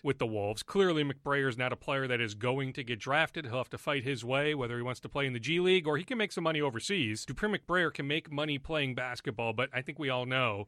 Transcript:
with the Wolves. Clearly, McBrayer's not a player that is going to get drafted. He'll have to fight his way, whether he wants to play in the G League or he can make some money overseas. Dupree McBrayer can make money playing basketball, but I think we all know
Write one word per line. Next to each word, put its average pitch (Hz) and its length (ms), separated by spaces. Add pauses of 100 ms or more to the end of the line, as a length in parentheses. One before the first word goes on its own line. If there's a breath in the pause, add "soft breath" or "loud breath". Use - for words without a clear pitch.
with 135 140
the 123 60
Wolves. 107 380
Clearly, 180 400
McBrayer's 139 540
not 127 160
a - 20
player 135 320
that 123 140
is 107 120
going 127 380
to 135 120
get 117 140
drafted. 151 460
He'll 120 140
have 123 140
to 117 60
fight 143 280
his 127 180
way, 143 320
whether 120 220
he 120 40
wants 123 200
to 113 80
play 143 160
in 131 80
the 120 60
G 156 200
League 180 260
or 151 120
he 180 80
can 254 120
make 208 140
some 170 140
money 160 160
overseas. 120 640
Dupree 208 240
McBrayer 175 440
can 143 140
make 156 240
money 147 260
playing 139 380
basketball, 123 560
but 123 220
I 127 80
think 139 180
we 139 100
all 127 160
know 123 420